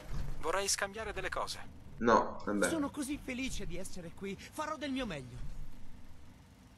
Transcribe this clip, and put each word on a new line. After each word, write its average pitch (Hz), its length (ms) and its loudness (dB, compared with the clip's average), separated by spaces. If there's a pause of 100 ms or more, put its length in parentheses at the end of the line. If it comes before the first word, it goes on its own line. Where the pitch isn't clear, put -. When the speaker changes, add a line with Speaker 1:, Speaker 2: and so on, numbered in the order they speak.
(420)
Speaker 1:
Vorrei 196 260 2
scambiare 202 440 0
delle 180 180 0
cose. - 280 -2 (400)
Speaker 2:
No, - 480 8
vabbè. 101 240 4
Speaker 3:
Sono 294 220 2
così 285 260 -4
felice 247 480 -2
di 170 120 -2
essere 170 360 -4
qui. 196 240 -4
Farò 311 400 -4
del 285 140 -2
mio 254 160 0
meglio. 127 300 -6 (1400)